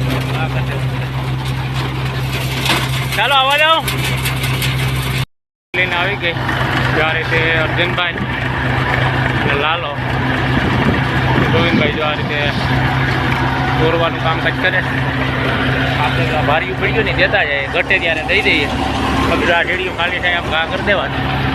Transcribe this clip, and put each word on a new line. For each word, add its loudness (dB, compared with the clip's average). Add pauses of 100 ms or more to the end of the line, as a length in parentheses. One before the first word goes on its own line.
(420)
આ -2
કાઢે. -2 (2500)
ચાલો 2
આવવા 4
દો. 4 (2000)
લઈને 0
આવી 0
ગઈ. 0 (600)
જો 2
આ 2
રીતે 0 (260)
અર્જુનભાઈ 0 (1300)
ને 2
લાલો 0 (1600)
ગોવિંદભાઈ 2
જો 0
આ 0
રીતે -2 (1400)
દોરવાનું 2
કામકાજ 0
કરે. 2 (1200)
આપણે 2
તો 0
આ 2
ભારી 2
પડી 0
ગયું 2
ને, -2 (100)
દેતા 2
જાય, -2
ઘટે 2
ત્યારે 0
દઈ 2
દઈએ. 2 (560)
પછી 2
આ 4
શેડીઓ -2
ખાલી 0
થાય, 2
આમ -4
ઘા 2
કરી -2
દેવાનું. 0 (320)